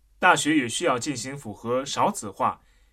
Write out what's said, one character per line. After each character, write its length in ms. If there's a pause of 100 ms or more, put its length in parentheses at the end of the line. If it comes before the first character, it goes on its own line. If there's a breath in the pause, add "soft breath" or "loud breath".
(200)
大 160
学 200
也 140
需 160
要 120
进 180
行 220
符 160
合 320
少 260
子 180
化， 300 (340)